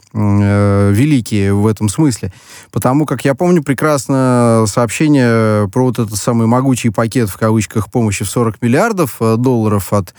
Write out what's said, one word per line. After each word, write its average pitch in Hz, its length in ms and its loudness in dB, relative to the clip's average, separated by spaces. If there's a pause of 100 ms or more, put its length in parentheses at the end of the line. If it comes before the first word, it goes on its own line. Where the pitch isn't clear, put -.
(140)
м, 104 280 0
э, 101 500 2
великие 107 600 0
в 101 140 0
этом 107 240 -2
смысле. 135 420 -2 (400)
Потому 131 320 0
как 135 220 -4
я 139 80 2
помню 175 280 2
прекрасно 127 1040 2
сообщение 113 1000 2
про 127 160 0
вот 127 140 -2
этот 107 180 -4
самый 117 300 0
«могучий 123 420 0
пакет», 113 400 -2
в - 80 -10
кавычках, 110 560 -2
помощи 110 320 -2
в - 60 -10
сорок 113 320 -4
миллиардов, 151 580 0
э, 113 160 2
долларов 110 560 0
от, 101 260 -2